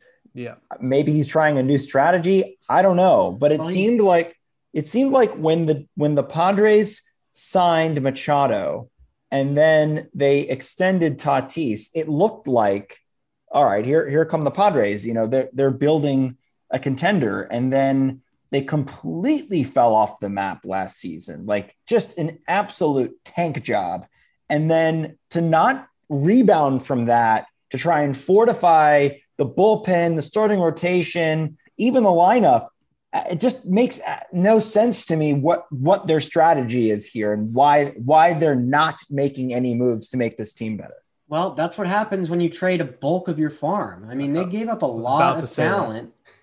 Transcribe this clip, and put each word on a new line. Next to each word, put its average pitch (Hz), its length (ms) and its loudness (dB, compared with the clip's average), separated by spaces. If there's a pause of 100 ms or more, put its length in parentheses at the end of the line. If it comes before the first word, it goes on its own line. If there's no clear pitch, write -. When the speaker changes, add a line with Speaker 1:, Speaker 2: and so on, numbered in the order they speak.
(360)
Speaker 1:
Yeah. 120 220 -14 (220)
Speaker 2:
Maybe 139 320 0
he's 151 160 0
trying 151 300 2
a 131 60 0
new 139 160 2
strategy. 175 800 0 (100)
I 170 140 4
don't 185 140 4
know, 123 340 4
but 139 200 2
it 156 100 0
Speaker 3:
Well, 165 80 -6
he 180 40 -4
Speaker 2:
seemed 214 280 2
like, 170 380 2 (340)
it 151 140 -6
seemed 269 240 0
like 254 220 4
when 160 320 0
the, 151 300 -2
when 147 180 0
the 143 100 2
Padres 208 800 2 (320)
signed 160 680 0
Machado 131 920 -2 (400)
and 139 260 -2
then 151 560 2
they 143 280 2
extended 165 760 -2
Tatis, 135 760 -2
it 156 120 -4
looked 156 400 -2
like, 104 520 0 (500)
all 139 160 2
right, 104 180 0
here, 147 240 0
here 151 160 0
come 156 200 -4
the 139 80 -2
Padres. 123 520 0
You 113 120 -6
know, 110 100 0
they're, 127 260 -2
they're 135 200 0
building 143 680 0 (320)
a - 80 -4
contender, 143 640 -2
and 127 320 -4
then 135 480 0 (300)
they 139 100 -2
completely 165 1000 -4
fell 117 320 2
off 107 240 0
the 101 100 -8
map 98 360 -8
last 95 320 -6
season, 85 480 -14
like, 104 300 -4 (120)
just - 300 -2
an 165 300 -6
absolute 165 680 -2 (120)
tank 156 380 -6
job. 92 420 -4 (440)
And 151 200 0
then 160 480 0 (140)
to 170 100 -2
not 170 480 2 (200)
rebound 156 720 2
from 123 220 -4
that, 117 420 2 (240)
to 135 60 -6
try 151 240 0
and 139 140 -2
fortify 160 960 4 (280)
the 143 80 0
bullpen, 180 680 2
the 156 60 -4
starting 208 380 0
rotation, 165 960 -2 (200)
even 240 260 2
the 202 60 4
lineup, 175 580 4 (460)
uh, - 180 -4
it 170 80 -4
just - 260 -2
makes, 220 360 0
uh, - 180 -10 (120)
no 196 280 4
sense 220 480 0
to 170 80 0
me 151 180 0
what, 143 380 0
what 165 360 0
their 156 140 2
strategy 131 680 2
is 104 180 -2
here 107 260 -4
and 107 200 -4
why, 143 340 4 (100)
why 156 360 4
they're 156 220 0
not 143 440 0 (100)
making 135 440 -4
any 123 200 -2
moves 117 360 -2
to 127 80 -6
make 117 200 -2
this 110 160 -10
team 110 240 -8
better. - 180 -16 (320)
Speaker 3:
Well, 170 260 -4
that's 165 240 -6
what 196 100 -4
happens 196 420 -4
when 175 100 -2
you 170 100 0
trade 180 320 -2
a 147 40 -4
bulk 160 420 -4
of 156 120 -4
your 151 100 0
farm. 131 600 -6
I 123 60 -12
mean, 139 160 -4
they 175 140 -2
gave 214 220 -6
up 220 160 -6
a - 20 -2
Speaker 1:
I 131 40 0
was 117 160 -8
Speaker 3:
lot 127 120 0
Speaker 1:
about 131 200 2
Speaker 3:
of - 40 -8
Speaker 1:
to - 60 -8
say - 160 -4
that. 160 60 0
Speaker 3:
talent, 156 420 -6 (320)